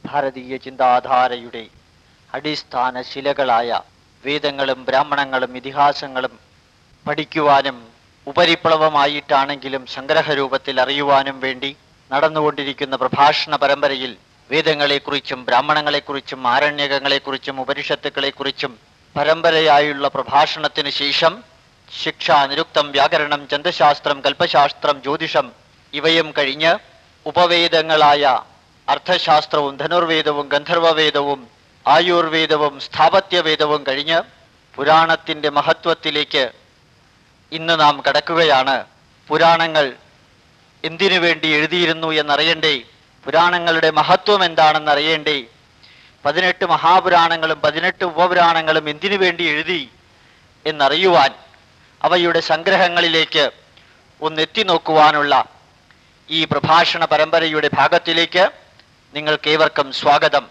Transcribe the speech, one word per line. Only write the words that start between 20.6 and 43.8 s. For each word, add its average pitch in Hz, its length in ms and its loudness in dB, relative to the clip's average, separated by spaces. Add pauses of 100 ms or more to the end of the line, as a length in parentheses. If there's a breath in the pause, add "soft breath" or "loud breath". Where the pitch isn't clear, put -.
ശേഷം 156 540 -2 (600)
ശിക്ഷ, - 280 -4
നിരുക്തം, 143 600 0
വ്യാകരണം, 147 600 0
ഛന്ദശാസ്ത്രം, 147 760 0
കൽപ്പശാസ്ത്രം, 143 760 0
ജ്യോതിഷം 147 500 -4 (420)
ഇവയും 156 440 0
കഴിഞ്ഞ് 151 400 0 (480)
ഉപവേദങ്ങളായ 156 1120 2 (500)
അർത്ഥശാസ്ത്രവും 151 880 0
ധനുർവേദവും 151 720 -2
ഗന്ധർവവേദവും 147 1000 0 (400)
ആയുർവേദവും 156 920 2
സ്ഥാപത്യവേദവും 156 1080 0
കഴിഞ്ഞ് 147 340 -2 (540)
പുരാണത്തിൻ്റെ 156 760 2
മഹത്വത്തിലേക്ക് 147 1040 -2 (1000)
ഇന്ന് 160 280 -2
നാം 147 280 2
കടക്കുകയാണ്. 139 800 0 (420)
പുരാണങ്ങൾ 156 640 2 (920)
എന്തിനു 180 360 0
വേണ്ടി 160 280 0
എഴുതിയിരുന്നു 160 640 0
എന്നറിയണ്ടേ? 151 720 0 (440)
പുരാണങ്ങളുടെ 165 680 2